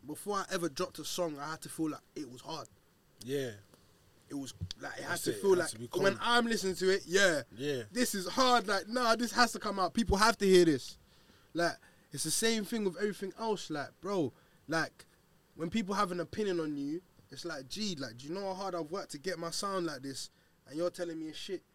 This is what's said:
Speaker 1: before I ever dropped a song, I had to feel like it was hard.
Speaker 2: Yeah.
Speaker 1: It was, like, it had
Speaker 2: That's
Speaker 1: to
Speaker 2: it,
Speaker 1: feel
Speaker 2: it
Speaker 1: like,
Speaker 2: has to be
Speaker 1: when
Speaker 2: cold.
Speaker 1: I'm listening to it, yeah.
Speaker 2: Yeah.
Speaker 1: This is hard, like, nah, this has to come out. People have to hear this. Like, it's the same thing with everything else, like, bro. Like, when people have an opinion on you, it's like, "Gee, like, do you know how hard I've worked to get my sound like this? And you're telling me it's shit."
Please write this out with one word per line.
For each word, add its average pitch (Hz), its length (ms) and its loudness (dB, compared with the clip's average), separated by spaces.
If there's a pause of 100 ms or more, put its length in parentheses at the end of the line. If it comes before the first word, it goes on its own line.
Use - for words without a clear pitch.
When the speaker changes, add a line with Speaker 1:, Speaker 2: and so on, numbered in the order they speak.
Speaker 1:
before 196 320 -6
I 190 160 -4
ever 170 160 0
dropped 175 300 -6
a 151 60 -10
song, 165 340 -4
I 147 120 -8
had 160 100 -10
to - 80 -14
feel 160 220 -4
like 135 100 -10 (140)
it 143 140 -10
was 123 120 -16
hard. 156 260 -10 (560)
Speaker 2:
Yeah. 131 280 -4 (760)
Speaker 1:
It - 60 -10
was, 135 180 -8 (260)
like, 143 180 -10
it 135 60 -10
had 147 100 -4
Speaker 2:
That's 175 100 -4
Speaker 1:
to 135 80 0
Speaker 2:
it, - 100 -4
Speaker 1:
feel 196 120 6
Speaker 2:
it 180 60 6
Speaker 1:
like, - 40 2
Speaker 2:
has 156 80 -4
to 110 80 -12
be 120 160 -10
Speaker 1:
when 196 180 4
Speaker 2:
cold. 196 80 -6
Speaker 1:
I'm 240 240 4
listening 190 300 0
to 185 140 2
it, 196 180 2
yeah. 175 340 6 (160)
Speaker 2:
Yeah. 143 340 -2
Speaker 1:
This 233 220 0
is 185 140 -2
hard, 247 400 6
like, 196 200 0
nah, 233 280 4
this 233 160 -2
has 233 220 6
to 202 60 -6
come 196 200 -2
out. 180 160 0
People 196 220 4
have 214 220 6
to 202 60 2
hear 185 200 10
this. 147 320 2 (580)
Like, 165 200 0 (360)
it's 139 140 -6
the 156 60 -2
same 220 340 2
thing 220 180 -4
with 175 140 0
everything 202 420 -4
else, 220 320 -2
like, 143 180 -6 (120)
bro. 175 300 0 (360)
Like, - 380 -2 (500)
when 165 160 -6
people 202 240 -2
have 202 160 0
an 180 80 -4
opinion 180 400 -2
on 151 180 -4
you, 143 240 -6 (300)
it's 131 140 -14
like, 143 220 -8
"Gee, 196 320 -6
like, 123 180 -8
do 135 100 -14
you 160 60 -8
know 196 140 -6
how 190 60 -4
hard 185 220 -4
I've 160 160 -4
worked 190 200 -6
to 151 60 -10
get 165 220 -4
my 170 120 -6
sound 190 360 -2
like 143 160 -8
this? 135 260 -8 (380)
And 139 100 -10
you're 175 140 0
telling 170 280 -6
me 156 100 -8
it's 151 80 -12
shit." 185 240 -8 (120)